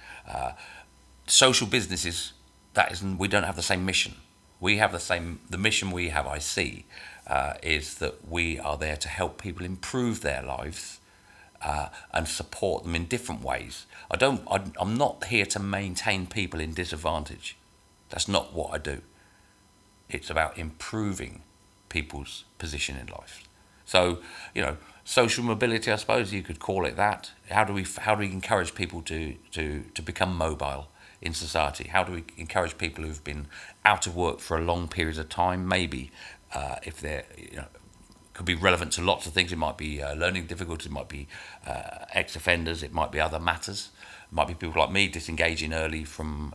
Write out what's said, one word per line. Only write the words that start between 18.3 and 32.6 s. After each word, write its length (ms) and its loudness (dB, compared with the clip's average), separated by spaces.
what 200 -2
I 40 0
do. 240 -4
It's 200 -8
about 280 2
improving 840 -4
people's 560 -6
position 400 -4
in 100 -10
life. 360 -14
So, 340 6
you 60 2
know, 160 0
social 400 4
mobility, 480 2
I 60 4
suppose 360 0
you 100 -4
could 160 -10
call 260 0
it 100 -2
that. 360 2
How 140 6
do 80 0
we, 120 0
how 160 4
do 60 2
we 100 0
encourage 420 2
people 300 -4
to, 320 -4
to, 320 -2
to 80 -8
become 340 0
mobile 520 -2
in 120 -2
society? 560 0
How 160 4
do 80 -6
we 100 -4
encourage 400 0